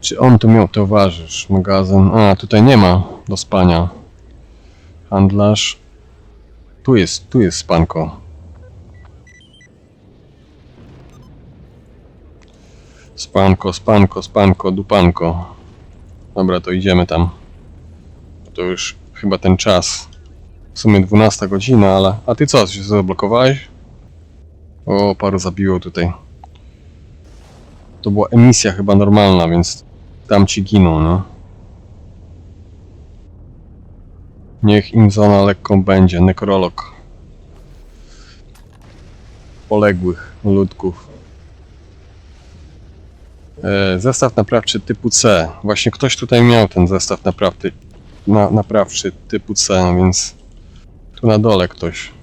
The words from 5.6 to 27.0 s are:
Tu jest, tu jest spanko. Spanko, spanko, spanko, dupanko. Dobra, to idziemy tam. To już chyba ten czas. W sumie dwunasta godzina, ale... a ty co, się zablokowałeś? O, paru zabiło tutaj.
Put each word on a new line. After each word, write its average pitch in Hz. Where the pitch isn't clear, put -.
Tu 131
jest, -
tu 131
jest 90
spanko. 82
Spanko, 95
spanko, 101
spanko, 95
dupanko. 87
Dobra, 92
to 92
idziemy 92
tam. 90
To -
już 90
chyba 101
ten 92
czas. -
W -
sumie 104
dwunasta 104
godzina, 98
ale... 95
a 120
ty 147
co, 113
się 98
zablokowałeś? 104
O, 101
paru 98
zabiło 92
tutaj. 87